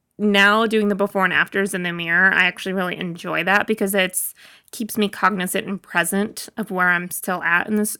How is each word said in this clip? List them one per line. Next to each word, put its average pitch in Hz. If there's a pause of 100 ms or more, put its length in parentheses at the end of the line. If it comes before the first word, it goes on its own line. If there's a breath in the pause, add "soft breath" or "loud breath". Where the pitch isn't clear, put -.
(200)
now 208
doing 214
the 202
before 196
and 165
afters 190
in 180
the 175
mirror, 170
I 180
actually 180
really 180
enjoy 170
that 202
because 202
it's, 185 (360 loud breath)
keeps -
me 208
cognizant 190
and 196
present -
of 214
where 180
I'm 175
still 180
at 170
in 214
this 208